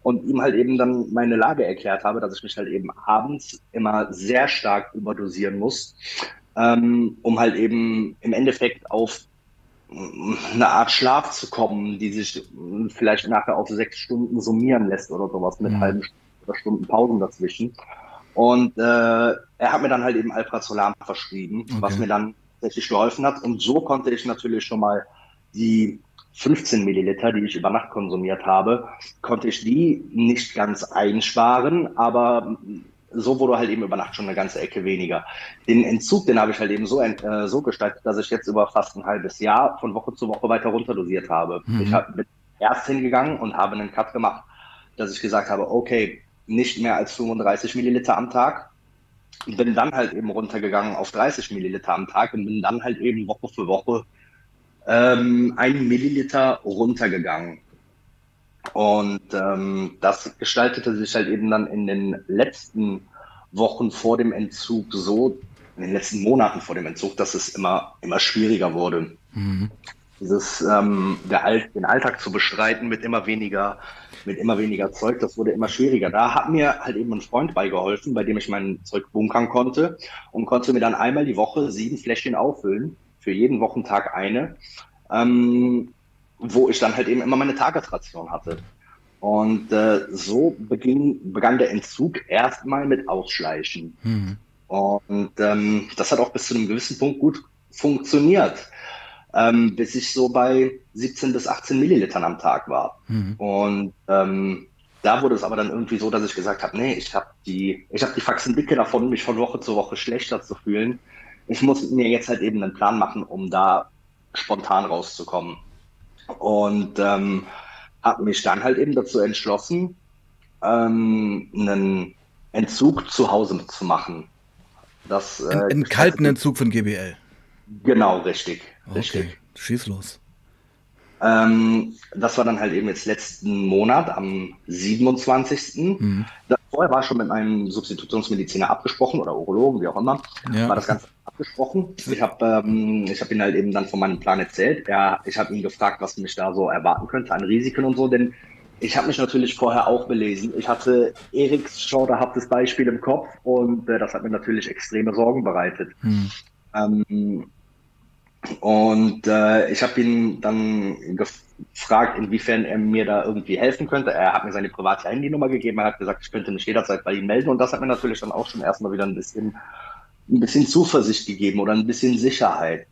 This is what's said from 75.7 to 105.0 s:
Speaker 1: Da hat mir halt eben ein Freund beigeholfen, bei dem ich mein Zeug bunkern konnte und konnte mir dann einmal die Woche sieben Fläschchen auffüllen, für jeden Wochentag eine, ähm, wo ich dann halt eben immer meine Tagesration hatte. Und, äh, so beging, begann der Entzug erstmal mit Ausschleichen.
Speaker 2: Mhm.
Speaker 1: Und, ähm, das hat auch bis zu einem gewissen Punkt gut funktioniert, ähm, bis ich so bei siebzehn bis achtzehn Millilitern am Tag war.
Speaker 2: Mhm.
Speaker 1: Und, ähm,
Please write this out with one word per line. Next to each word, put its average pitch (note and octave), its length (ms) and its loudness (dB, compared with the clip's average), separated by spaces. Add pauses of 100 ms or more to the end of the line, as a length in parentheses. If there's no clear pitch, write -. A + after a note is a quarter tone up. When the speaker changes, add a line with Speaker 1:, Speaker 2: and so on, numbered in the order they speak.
Speaker 1:
Da A#2 260 2
hat C#3+ 140 0
mir D3 320 2
halt A2+ 160 -4
eben A#2 160 -2
ein G2+ 80 -4
Freund C#3+ 320 -2
beigeholfen, G2 600 -2
bei G#2+ 120 -2
dem G#2+ 120 0
ich - 120 -6
mein G2 340 -4
Zeug G2+ 300 -6
bunkern A2 340 0
konnte B2+ 500 0 (360)
und A2 120 -4
konnte B2 280 2
mir A#2+ 80 4
dann A2+ 120 2
einmal C#3+ 320 0
die A2+ 120 -2
Woche C#3+ 340 0
sieben A2+ 260 -6
Fläschchen A#2 380 -4
auffüllen, A2 600 -2 (240)
für G2+ 100 -4
jeden A2+ 300 2
Wochentag G#2+ 520 0
eine, A2 440 -2 (520)
ähm, B2 840 2 (440)
wo A#2+ 320 4
ich A2 100 0
dann A2 160 2
halt B2+ 120 0
eben A#2+ 140 2
immer C3 160 2
meine C#3 180 0
Tagesration G#2 760 -4
hatte. E2 260 -8 (640)
Und, G#2+ 500 0
äh, G#2+ 300 4 (100)
so G#2 460 0
beging, B2+ 760 0
begann A#2+ 240 4
der B2 140 4
Entzug B2+ 480 -4 (100)
erstmal C3+ 560 0
mit C3+ 220 0
Ausschleichen. E2 960 -6
Speaker 2:
Mhm. G#2 340 -2 (300)
Speaker 1:
Und, G2+ 720 -2
ähm, G#2 580 2
das - 140 0
hat - 80 4
auch A#2+ 100 2
bis - 180 -6
zu B2 80 -2
einem A2 120 0
gewissen A2+ 300 -4
Punkt C#3+ 220 0
gut - 240 2 (280)
funktioniert, D3 960 4 (640)
ähm, A#2 420 6
bis A2+ 200 -2
ich - 180 -4
so B2+ 160 4
bei C3 420 4 (220)
siebzehn B2+ 400 -2
bis - 140 -2
achtzehn - 320 -2
Millilitern C3 440 4
am E2 160 -2
Tag - 300 0
war. - 380 -2
Speaker 2:
Mhm. G#2+ 300 -2
Speaker 1:
Und, G2+ 560 0 (140)
ähm, F#2+ 600 0 (340)